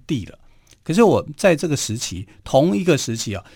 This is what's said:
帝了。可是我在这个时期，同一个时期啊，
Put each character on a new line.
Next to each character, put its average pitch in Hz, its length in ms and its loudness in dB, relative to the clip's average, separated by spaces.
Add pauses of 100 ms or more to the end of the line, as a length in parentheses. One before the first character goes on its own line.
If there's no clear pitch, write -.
帝 127 200 -4
了。 - 120 -20 (460)
可 156 80 -4
是 214 100 4
我 127 320 4
在 180 220 2
这 180 100 -4
个 151 80 -2
时 107 220 -4
期， - 320 -10 (160)
同 165 320 2
一 190 80 -2
个 160 140 2
时 113 180 -6
期 107 180 -8
啊， 92 80 -10 (140)